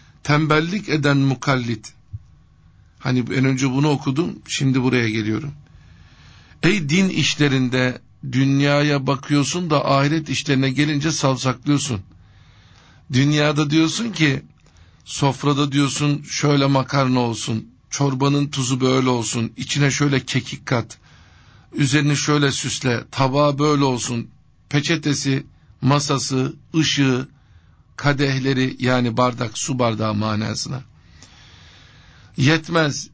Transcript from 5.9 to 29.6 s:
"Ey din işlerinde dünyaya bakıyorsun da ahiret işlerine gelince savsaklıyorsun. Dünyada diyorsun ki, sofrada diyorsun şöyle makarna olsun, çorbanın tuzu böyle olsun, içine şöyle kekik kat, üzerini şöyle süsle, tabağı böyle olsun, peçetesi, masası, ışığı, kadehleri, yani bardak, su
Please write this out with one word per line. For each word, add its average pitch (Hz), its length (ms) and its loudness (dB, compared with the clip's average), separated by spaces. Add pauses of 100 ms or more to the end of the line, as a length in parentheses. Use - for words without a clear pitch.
"Ey 175 260 0
din 190 200 2
işlerinde 127 920 0 (320)
dünyaya 139 720 2
bakıyorsun 147 640 0
da 139 200 2
ahiret 143 380 2
işlerine 135 420 0
gelince 147 420 0
savsaklıyorsun. 131 880 0 (1120)
Dünyada 147 580 2
diyorsun 160 420 0
ki, 156 300 0 (640)
sofrada 143 680 0
diyorsun 143 500 0
şöyle 143 440 0
makarna 135 540 2
olsun, 113 480 -4 (220)
çorbanın 143 580 0
tuzu 131 320 -2
böyle 131 280 2
olsun, 117 480 -2
içine 139 340 0
şöyle 139 340 0
kekik - 420 -6
kat, 117 320 -4 (760)
üzerini 143 440 2
şöyle 143 360 2
süsle, 123 580 -4
tabağı 139 480 2
böyle 147 260 2
olsun, 120 440 -2 (400)
peçetesi, 143 800 0 (340)
masası, 135 760 0 (200)
ışığı, 135 520 2 (680)
kadehleri, 135 840 0
yani 123 380 0
bardak, 120 420 -2
su 135 200 -4